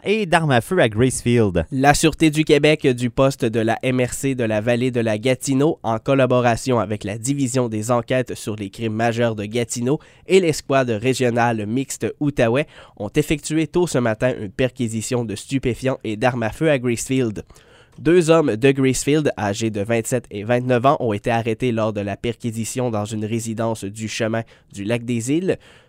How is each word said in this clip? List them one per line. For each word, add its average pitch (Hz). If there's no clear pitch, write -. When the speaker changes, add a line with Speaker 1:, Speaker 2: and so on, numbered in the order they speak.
Speaker 1:
et 214
d'armes 165
à 120
feu 185
à 131
Gracefield. 113
Speaker 2:
La 143
Sûreté 156
du 151
Québec 151
du 123
poste 135
de 117
la 110
M 127
R 123
C 135
de 123
la 107
vallée 120
de 120
la 110
Gatineau, 131
en 113
collaboration 123
avec 104
la 104
division 127
des 110
enquêtes 123
sur 107
les 101
crimes 113
majeurs 117
de 104
Gatineau 120
et 185
l'escouade 139
régionale 117
mixte 120
Outaouais, 135
ont 104
effectué 151
tôt 180
ce 147
matin 123
une 104
perquisition 120
de 101
stupéfiants 123
et 107
d'armes 120
à 107
feu 160
à 143
Gracefield. 120
Deux 160
hommes 156
de 131
Gracefield, 139
âgés 107
de 104
vingt-sept 117
et 101
vingt-neuf 123
ans, 135
ont 117
été 104
arrêtés 113
lors 110
de 104
la 101
perquisition 117
dans 104
une 107
résidence 113
du 107
chemin 113
du 98
Lac 117
des 117
Îles. 175